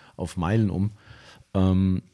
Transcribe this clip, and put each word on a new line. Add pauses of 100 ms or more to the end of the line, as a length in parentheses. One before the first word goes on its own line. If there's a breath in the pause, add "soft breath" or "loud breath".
(180 soft breath)
auf
Meilen
um.“ (640 soft breath)
Ähm, (120)